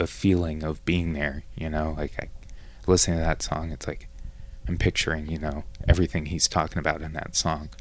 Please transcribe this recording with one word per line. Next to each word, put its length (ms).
a 60
feeling 560
of 220
being 280
there, 320
you 120
know? 280
Like, 220
I, 100
listening 320
to 60
that 180
song, 280
it's 160
like, 220
I'm 100
picturing, 500
you 100
know, 260
everything 380
he's 220
talking 300
about 240
in 120
that 200
song. 360